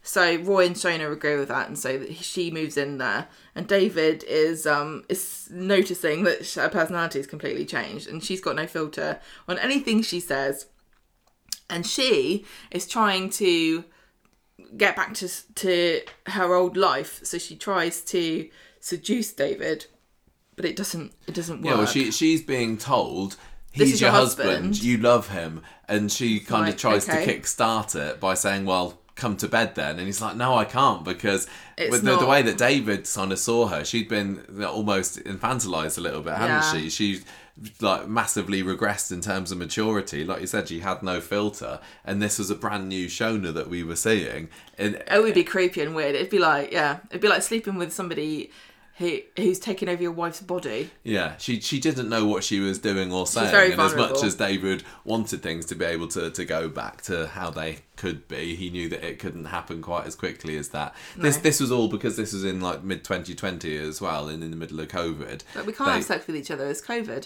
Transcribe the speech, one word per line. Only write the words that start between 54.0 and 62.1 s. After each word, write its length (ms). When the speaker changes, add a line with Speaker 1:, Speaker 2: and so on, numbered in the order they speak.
Speaker 1:
vulnerable. 160
Speaker 2:
as 100
David 480
wanted 380
things 240
to 100
be 80
able 260
to, 200
to 160
go 240
back 340
to 220
how 240
they 300
could 320
be, 280
he 140
knew 200
that 140
it 140
couldn't 280
happen 360
quite 240
as 80
quickly 440
as 120
that. 240
This, 200
Speaker 1:
No. 40
Speaker 2:
this 180
was 120
all 160
because 300